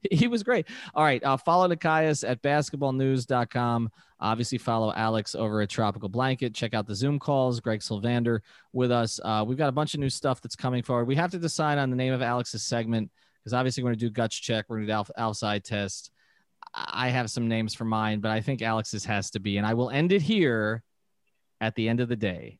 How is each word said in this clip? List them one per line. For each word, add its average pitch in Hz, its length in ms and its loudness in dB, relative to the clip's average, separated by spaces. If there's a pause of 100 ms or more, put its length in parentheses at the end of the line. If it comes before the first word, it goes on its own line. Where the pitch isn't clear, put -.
(100)
He 196 180 4
was 233 140 0
great. 220 240 2 (280)
All 156 100 4
right. 139 180 4
Uh, 135 140 2
follow 180 320 4
Nekias 160 580 2
at 123 160 -2
basketballnews 135 840 2
dot 123 240 0
com. 117 400 0 (280)
Obviously, 113 380 -2
follow 113 380 0
Alex 110 400 0
over 107 260 0
at 104 80 0
Tropical 104 400 -2
Blanket. 123 460 0
Check 110 180 -4
out 110 140 0
the 104 80 -6
Zoom 139 240 0
calls. 131 420 2
Greg 110 200 -2
Sylvander 117 600 0 (320)
with 123 180 2
us. 117 320 0
Uh, 107 240 0
we've 127 120 -4
got 151 100 2
a 131 40 0
bunch 151 200 -2
of 147 80 -4
new 135 80 0
stuff 131 320 -2
that's - 160 -12
coming 127 260 -2
forward. 120 220 0
We 131 120 0
have 175 160 0
to 185 60 -6
decide 156 380 0
on 139 140 0
the 123 60 -2
name 131 180 0
of 127 80 -2
Alex's 120 400 -2
segment 113 480 -2 (340)
'cause 107 80 -6
obviously 127 320 0
we're 123 60 2
gonna 113 80 0
do 117 100 -2
Guts 110 280 -2
Check. 110 340 -2
We're 113 80 -6
gonna 107 80 -4
do 107 60 -2
Alf-, 107 260 -2
Alf's 113 240 -2
Eye 104 160 0
Test. 101 520 -6 (640)
I - 360 -4
have 123 200 0
some 120 160 -2
names 113 280 0
for 117 100 -6
mine, 110 360 0
but 110 100 -2
I 110 100 0
think 120 220 -4
Alex's 110 420 -2
has 101 280 -2
to 110 60 -4
be. 101 200 0
And 104 80 2
I 113 80 2
will 123 160 0
end 160 220 2
it 196 100 4
here 117 600 2 (800)
at 110 140 0
the 113 160 0
end 120 100 2
of 120 80 0
the 120 80 0
day. 87 440 -6